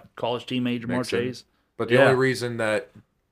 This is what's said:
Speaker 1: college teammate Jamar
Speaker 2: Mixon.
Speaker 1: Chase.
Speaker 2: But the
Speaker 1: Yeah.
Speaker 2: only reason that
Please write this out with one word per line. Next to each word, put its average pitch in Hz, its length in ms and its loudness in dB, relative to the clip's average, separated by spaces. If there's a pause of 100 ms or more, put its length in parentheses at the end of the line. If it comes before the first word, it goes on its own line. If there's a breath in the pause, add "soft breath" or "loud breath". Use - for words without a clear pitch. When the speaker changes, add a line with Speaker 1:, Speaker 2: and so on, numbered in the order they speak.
(160)
Speaker 1:
college 120 300 -4
teammate 123 380 -2
Jamar 120 160 -4
Speaker 2:
Mixon. 117 200 -2
Speaker 1:
Chase. 123 240 -6 (340)
Speaker 2:
But 113 120 -4
the 117 60 6
Speaker 1:
Yeah. 135 100 8
Speaker 2:
only 131 100 6
reason 123 420 0
that 107 320 -2 (420)